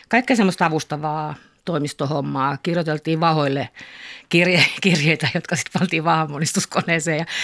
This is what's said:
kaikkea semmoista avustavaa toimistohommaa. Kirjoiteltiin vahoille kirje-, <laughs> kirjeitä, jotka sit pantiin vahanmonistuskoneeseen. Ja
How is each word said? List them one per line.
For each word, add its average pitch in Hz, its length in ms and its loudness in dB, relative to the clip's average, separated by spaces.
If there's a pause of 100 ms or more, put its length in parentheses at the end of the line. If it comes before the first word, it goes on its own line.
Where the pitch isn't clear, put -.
kaikkea 240 260 2
semmoista 190 300 2
avustavaa 151 720 -4 (300)
toimistohommaa. 143 1000 -2
Kirjoiteltiin 160 560 -2
vahoille 147 500 2 (600)
kirje-, 175 360 4 (100)
<laughs> - 80 -12
kirjeitä, 156 500 2
jotka 170 220 -4
sit - 120 -2 (120)
pantiin 165 240 0
vahanmonistuskoneeseen. 160 1120 0
Ja 160 80 -4 (180)